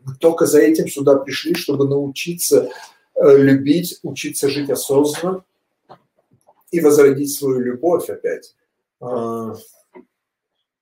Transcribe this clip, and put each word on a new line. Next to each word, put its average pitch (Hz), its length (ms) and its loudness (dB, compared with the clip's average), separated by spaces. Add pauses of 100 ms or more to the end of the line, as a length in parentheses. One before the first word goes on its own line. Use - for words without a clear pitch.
Вы - 100 -12
только 165 320 2
за 151 140 4
этим 160 280 2
сюда 139 280 2
пришли, 147 380 -6
чтобы 139 320 -2
научиться, 143 840 -2 (460)
э, 139 200 6
любить, 139 640 2
учиться 143 460 -6
жить 139 220 -4
осознанно 147 760 -2 (1300)
и 170 100 -4
возродить 143 560 4
свою 131 240 -2
любовь 127 480 -2
опять. - 460 -8 (460)
А, 117 540 -8 (1300)